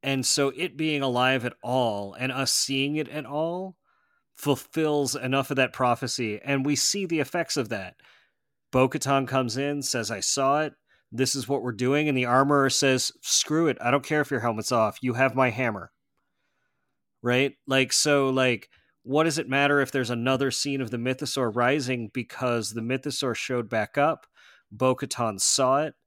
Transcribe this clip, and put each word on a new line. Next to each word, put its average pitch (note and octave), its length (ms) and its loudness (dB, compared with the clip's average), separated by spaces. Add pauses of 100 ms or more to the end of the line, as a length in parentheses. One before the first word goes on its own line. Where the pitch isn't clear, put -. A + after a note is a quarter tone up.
And C3+ 240 0
so C#3 300 2
it D#3 200 -6
being D3+ 260 0
alive B2+ 420 2
at B2 180 -4
all A2+ 520 0
and B2+ 180 -6
us C3 200 -2
seeing C#3 440 0
it D3+ 120 -4
at D3 160 -10
all E3+ 520 -6 (580)
fulfills D3 800 -2
enough C3 360 -2
of C#3 60 -2
that C3 160 -2
prophecy, A#2+ 720 -2
and C3+ 220 -2
we D3 100 0
see G3 300 -2
the E3 140 0
effects E3 360 -4
of A#2+ 120 -2
that. F#2+ 260 -8 (800)
Bo-Katan C3+ 540 2
comes B2 300 -2
in, C#3+ 260 -4
says, A2+ 280 -4
"I G2+ 100 -6
saw C#3 420 2
it. D3+ 120 -4 (360)
This B2+ 240 0
is B2 140 -6
what C3+ 140 0
we're B2 100 -4
doing." C3+ 360 0
And C3+ 80 0
the B2+ 100 0
armorer C3+ 440 6
says, C3 400 2 (120)
"Screw - 440 2
it. C3+ 140 0
I A#2+ 100 0
don't C3+ 140 2
care D3+ 160 0
if C#3+ 100 -2
your B2+ 100 0
helmet's A2+ 300 -2
off. A2 300 2
You B2 140 0
have A2+ 200 2
my B2+ 160 4
hammer." G#2+ 400 -4 (1300)
Right? B2+ 320 2 (120)
Like, C3 260 2
so, C#3+ 360 4
like, B2+ 400 2 (340)
what C#3+ 220 2
does D#3 140 0
it D3+ 100 -6
matter C#3+ 320 4
if B2+ 100 0
there's B2 200 0
another B2+ 400 0
scene C#3 300 -4
of A2+ 100 -6
the A#2+ 80 -6
mythosaur B2+ 560 -2
rising, B2 580 0
because A#2+ 580 -4
the A2+ 120 -6
mythosaur B2+ 520 -4
showed A#2+ 360 -4
back G#2+ 280 -2
up, D3+ 280 0 (440)
Bo-Katan A#2+ 680 -2
saw C3+ 420 2
it D3+ 120 -6 (120)